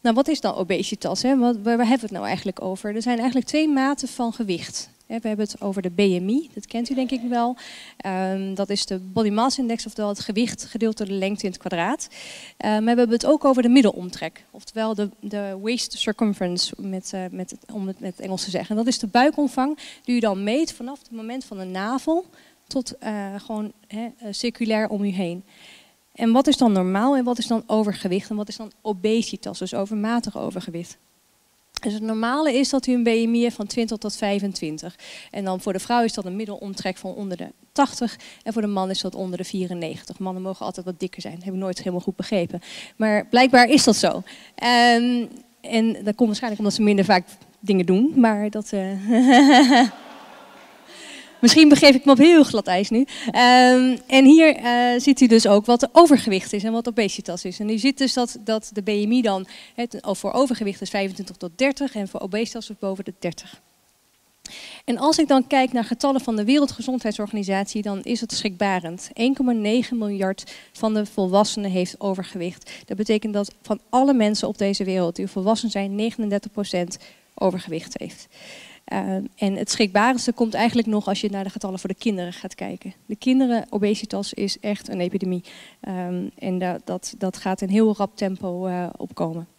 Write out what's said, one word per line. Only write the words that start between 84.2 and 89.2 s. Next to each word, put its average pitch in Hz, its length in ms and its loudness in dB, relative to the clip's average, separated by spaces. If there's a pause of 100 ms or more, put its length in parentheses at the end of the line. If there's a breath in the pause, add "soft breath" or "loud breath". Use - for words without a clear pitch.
is - 260 -6
echt 208 280 -6
een 185 120 -6
epidemie. 180 420 -4 (380 loud breath)
Ehm, 180 480 -8 (100)
en 185 200 -4
da-, 180 260 -4
dat, - 340 -10
dat 185 180 -4
gaat 190 240 -4
in 196 80 -4
heel 214 280 4
rap 202 200 -4
tempo, 185 500 -6
eh, 180 200 -4 (100)
opkomen. 165 500 -8 (120)